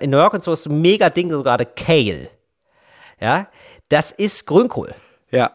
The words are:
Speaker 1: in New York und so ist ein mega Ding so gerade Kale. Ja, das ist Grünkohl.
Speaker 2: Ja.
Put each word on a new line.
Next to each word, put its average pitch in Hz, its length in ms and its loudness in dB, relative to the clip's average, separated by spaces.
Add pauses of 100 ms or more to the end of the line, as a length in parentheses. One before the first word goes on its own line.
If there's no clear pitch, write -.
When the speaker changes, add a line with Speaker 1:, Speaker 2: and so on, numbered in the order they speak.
Speaker 1:
in 143 80 -2
New 135 60 2
York 160 160 4
und 185 100 -6
so 170 120 -4
ist - 120 -8
ein 151 140 0
mega 185 300 4
Ding 175 200 -2
so 147 120 -4
gerade 123 240 0
Kale. 104 640 -2 (920)
Ja, 156 280 -2 (420)
das 147 220 0
ist - 340 -6
Grünkohl. 170 480 0 (360)
Speaker 2:
Ja. 123 240 0